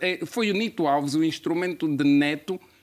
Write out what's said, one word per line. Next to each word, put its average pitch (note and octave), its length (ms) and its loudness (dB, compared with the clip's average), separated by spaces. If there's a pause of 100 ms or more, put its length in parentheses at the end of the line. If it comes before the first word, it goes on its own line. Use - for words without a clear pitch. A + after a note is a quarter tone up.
eh, F#3 220 -2
foi G#3+ 260 -2
o - 20 0
Nito G3+ 320 -2
Alves C#3+ 300 0
o D#3 80 2
instrumento E3 640 -2
de D3 160 0
Neto C#3+ 560 2 (240)